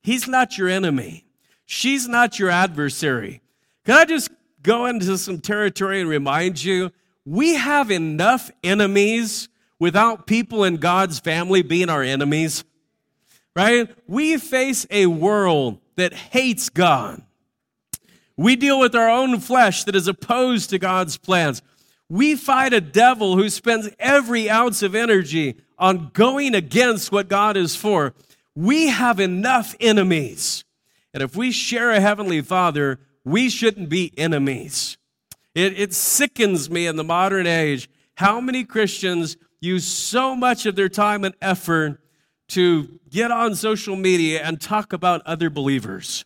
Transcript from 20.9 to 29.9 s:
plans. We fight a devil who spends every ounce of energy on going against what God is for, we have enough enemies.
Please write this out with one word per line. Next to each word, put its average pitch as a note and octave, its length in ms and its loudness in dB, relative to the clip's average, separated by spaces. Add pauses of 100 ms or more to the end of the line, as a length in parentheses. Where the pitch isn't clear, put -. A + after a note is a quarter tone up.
plans. E3 460 0 (460)
We C4+ 280 2
fight C4 380 2
a A3 60 4
devil G3+ 560 4
who G3+ 120 4
spends A3 400 -2 (100)
every A#3 520 2
ounce A3+ 320 2
of F#3+ 120 -2
energy E3 600 0 (220)
on F3+ 340 0
going C4 420 2
against G3+ 580 0
what G3 160 -2
God G3+ 280 0
is F3 200 -2
for, E3 380 0 (400)
we C#4+ 340 2
have A#3 320 0
enough G3+ 600 0
enemies. F#3+ 840 0 (480)